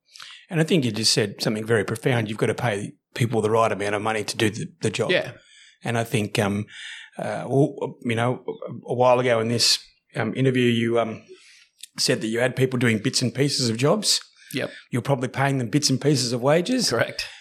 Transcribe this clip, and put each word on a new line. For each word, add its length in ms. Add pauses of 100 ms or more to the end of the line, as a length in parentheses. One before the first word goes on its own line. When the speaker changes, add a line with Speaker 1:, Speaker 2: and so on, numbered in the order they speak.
(500)
Speaker 1:
And 100
I 40
think 220
you 60
just 220
said 280
something 240
very 180
profound. 460
You've 80
gotta 180
pay 380 (220)
people 260
the 100
right 200
amount 240
of 60
money 220
to 140
do 120
the, 180 (140)
the 80
job. 220
Speaker 2:
Yeah. 200 (520)
Speaker 1:
And 140
I 60
think, 340
um, 280 (520)
uh, 300
well, 560
you 120
know, 280 (440)
a 60
while 260
ago 200
in 80
this, 320 (360)
um, 200
interview, 340
you, 300
um, 240 (720)
said 240
that 60
you 120
had 160
people 240
doing 200
bits 220
and 120
pieces 360
of 80
jobs. 440 (320)
Speaker 2:
Yep. 160 (220)
Speaker 1:
You're 100
probably 280
paying 280
them 120
bits 200
and 100
pieces 340
of 80
wages. 480
Speaker 2:
Correct. 360 (160)